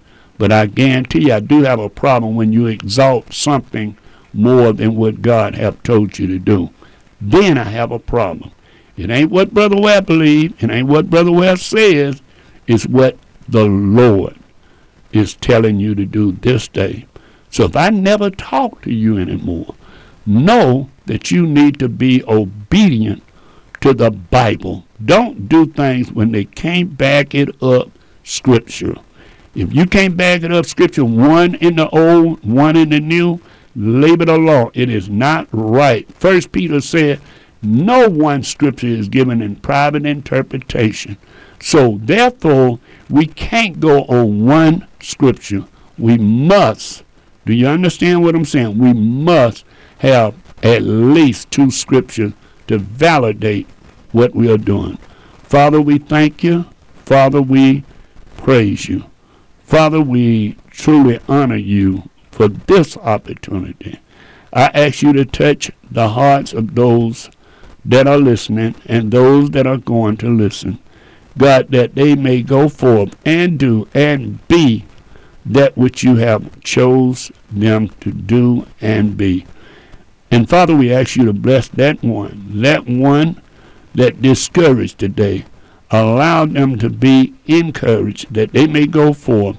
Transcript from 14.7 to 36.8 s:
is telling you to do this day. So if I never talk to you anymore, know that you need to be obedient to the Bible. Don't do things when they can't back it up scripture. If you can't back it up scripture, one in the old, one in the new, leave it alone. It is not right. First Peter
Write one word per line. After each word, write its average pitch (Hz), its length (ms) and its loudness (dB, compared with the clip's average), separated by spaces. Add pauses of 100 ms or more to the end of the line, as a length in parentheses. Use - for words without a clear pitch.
is 104 220 -2
telling 113 440 0
you 104 160 -2
to 101 120 -4
do 104 260 -2
this 120 360 -2
day. - 360 -6 (460)
So 226 140 0
if - 120 -4
I 175 140 0
never 202 400 0
talk - 520 -6
to - 100 -6
you 110 260 0
anymore, 87 560 -8 (500)
know 135 640 2 (180)
that 113 240 -6
you 175 160 2
need 147 340 2
to 127 80 -2
be 127 360 0
obedient 107 960 0 (580)
to 135 140 2
the 113 160 -2
Bible. 98 720 -4 (200)
Don't 175 440 -2
do 160 180 4
things 135 460 -4
when 113 200 0
they 101 120 -2
can't 170 520 -6
back 143 380 -2
it 143 280 -4
up 127 280 0 (320)
scripture. - 760 -2 (580)
If 98 200 -6
you 165 120 2
can't 190 300 0
back 180 260 0
it 165 100 -4
up 170 140 0
scripture, 165 380 -2
one 151 520 2
in 170 200 0
the 160 120 -2
old, 165 560 2
one 139 320 2
in 160 140 2
the 151 100 0
new, 170 400 -2 (340)
leave 135 460 2
it 165 80 0
alone. 156 460 2
It 127 160 -2
is 101 180 -4
not 131 440 -2
right. 113 600 0
First 180 380 0
Peter 156 280 -2